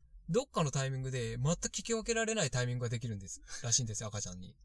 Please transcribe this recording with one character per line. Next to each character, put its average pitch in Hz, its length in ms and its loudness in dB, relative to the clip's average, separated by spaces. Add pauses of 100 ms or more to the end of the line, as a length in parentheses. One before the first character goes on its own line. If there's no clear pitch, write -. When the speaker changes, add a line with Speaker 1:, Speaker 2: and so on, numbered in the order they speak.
(300)
Speaker 1:
ど 233 140 4
っ - 20 -20
か - 180 2
の 139 60 0
タ 135 160 0
イ 135 40 0
ミ 131 100 -4
ン - 20 -4
グ 131 80 -4
で 117 260 -2
全 123 80 0 (120)
く - 120 -4
聞 - 140 -6
き 226 100 -2
分 220 100 0
け 226 120 2
ら 226 100 4
れ 220 100 2
な 214 120 2
い - 40 0
タ 123 120 2
イ 123 40 2
ミ 123 80 0
ン 123 40 -2
グ 123 60 -2
が 117 40 2
で 117 100 0
き 123 80 -4
る 110 100 -2
ん - 20 -4
で 95 100 -12
す、 - 140 -10 (200)
ら 120 100 0
し - 80 6
い - 20 0
ん 113 40 -2
で 107 80 -4
す - 80 -4
よ、 107 60 -4
赤 104 140 -4
ち 90 80 -4
ゃ - 20 -8
ん 90 80 -10
に。 95 80 -10
Speaker 2:
へ - 40 -14 (120)